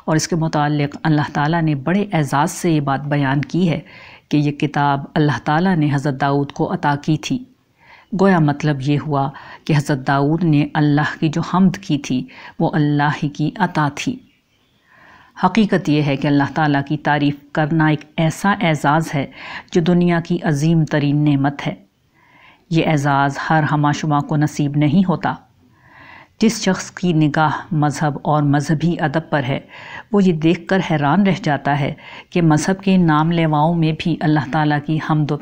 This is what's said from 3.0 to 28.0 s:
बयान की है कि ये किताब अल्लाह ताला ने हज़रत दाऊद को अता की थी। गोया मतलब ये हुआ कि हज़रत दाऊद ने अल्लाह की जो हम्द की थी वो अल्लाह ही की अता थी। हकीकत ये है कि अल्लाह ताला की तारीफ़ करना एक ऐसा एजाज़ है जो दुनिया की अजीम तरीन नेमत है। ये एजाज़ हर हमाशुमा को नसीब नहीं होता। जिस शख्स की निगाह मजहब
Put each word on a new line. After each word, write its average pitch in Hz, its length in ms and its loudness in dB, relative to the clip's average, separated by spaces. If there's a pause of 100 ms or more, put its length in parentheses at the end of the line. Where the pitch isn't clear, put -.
बयान 143 360 0
की 170 240 0
है - 160 -2 (480)
कि 151 80 2
ये 147 140 2
किताब 143 640 -2
अल्लाह 147 300 2
ताला 175 300 2
ने 151 140 2
हज़रत 139 280 -2
दाऊद 143 340 0
को 156 160 -2
अता 147 300 -2
की 156 220 -2
थी। - 260 -6 (680)
गोया 185 280 4
मतलब 147 420 0
ये 147 160 0
हुआ 143 240 -2 (460)
कि - 60 2
हज़रत 143 280 0
दाऊद 143 440 0
ने 147 160 4 (140)
अल्लाह 147 400 2
की 160 140 -2
जो 165 140 -4
हम्द 185 340 2
की 147 220 -4
थी 127 200 -4 (400)
वो 165 100 2
अल्लाह 147 440 2
ही - 160 -4
की 151 300 -4
अता 160 360 0
थी। - 180 -6 (1200)
हकीकत 190 520 0
ये 147 120 2
है 139 160 0
कि 151 100 -2
अल्लाह 143 240 2
ताला 147 320 0
की 151 160 -4
तारीफ़ 147 360 0 (200)
करना 156 340 2
एक 151 160 -2 (140)
ऐसा 196 440 0
एजाज़ 156 500 0
है 135 160 -4 (440)
जो 180 100 4
दुनिया 175 380 2
की 170 240 -4
अजीम 160 400 2
तरीन 147 360 0
नेमत 143 400 0
है। - 160 -6 (920)
ये 160 140 2
एजाज़ 143 540 0
हर 160 260 2
हमाशुमा 147 560 0
को 147 160 -4
नसीब 147 400 0
नहीं 147 280 4
होता। 147 320 -2 (1040)
जिस 220 220 2
शख्स - 280 -2
की 175 240 -2
निगाह 151 380 2 (220)
मजहब 147 500 0